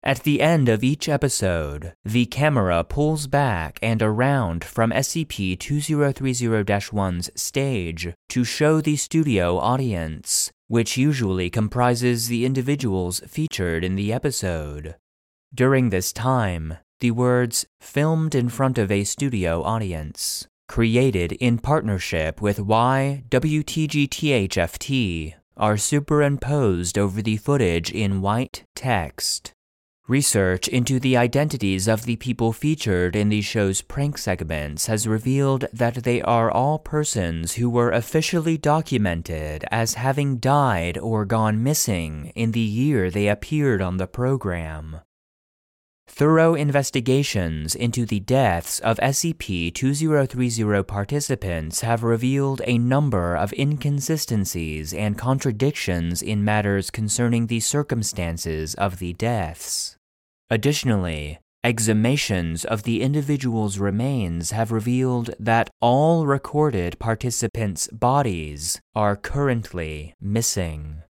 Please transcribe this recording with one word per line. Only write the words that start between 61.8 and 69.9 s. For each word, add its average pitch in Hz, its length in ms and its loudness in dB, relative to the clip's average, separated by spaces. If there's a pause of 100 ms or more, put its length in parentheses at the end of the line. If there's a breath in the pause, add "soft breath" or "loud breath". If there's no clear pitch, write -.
of 107 180 -4
the 113 180 0
individual's 131 800 0
remains 101 720 -2
have 113 220 -2
revealed 123 640 0
that 113 300 2 (120)
all 151 460 4
recorded 135 720 0
participants' 113 880 -4
bodies 90 920 -2 (140)
are 104 220 2
currently 90 1040 -4